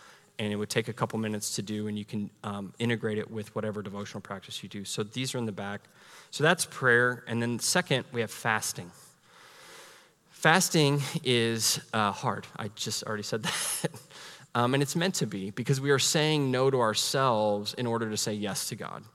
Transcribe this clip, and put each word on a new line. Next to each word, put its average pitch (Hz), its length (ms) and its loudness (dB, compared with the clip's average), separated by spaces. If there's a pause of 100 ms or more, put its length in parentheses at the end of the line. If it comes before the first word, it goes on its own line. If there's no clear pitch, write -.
(380)
and 107 140 -2
it 104 40 -2
would 104 140 -4
take 117 180 0
a 117 40 -6
couple 113 260 -2
minutes 107 380 -4
to 113 60 -4
do, 107 240 -4
and 104 120 -4
you 101 60 -6
can, 104 260 -6 (120)
um, 101 360 -6
integrate 113 400 0
it - 120 -6
with 107 240 -10
whatever 107 280 -4
devotional 101 380 -8
practice - 420 -10
you 101 60 -12
do. 101 160 -10
So - 180 -4
these 127 320 -6
are 131 40 -4
in 117 80 -2
the 107 60 -4
back. 101 300 -8 (480)
So - 120 -4
that's 175 220 4
prayer, 123 640 4
and 117 140 -2
then 117 180 -2
second, 139 540 0
we 117 100 -2
have 107 80 -4
fasting. 107 600 -2 (1400)
Fasting 156 720 4 (200)
is, 117 580 2 (120)
uh, 104 200 2
hard. 104 340 -4 (100)
I 107 120 -6
just - 360 -6
already 107 180 -6
said 110 200 -4
<laughs> - 400 -4
that. - 80 -2 (640)
Um, 120 200 4
and 139 80 4
it's 139 140 0
meant 180 180 2
to - 120 0
be, 101 240 -6
because 131 300 0
we 139 100 0
are 139 80 6
saying 151 520 4
no 127 200 4
to 131 80 2
ourselves 107 920 2
in 123 140 -4
order 117 240 0
to 107 80 -4
say 107 160 -2
yes 104 340 -4
to 110 80 -8
God. - 260 -10 (120)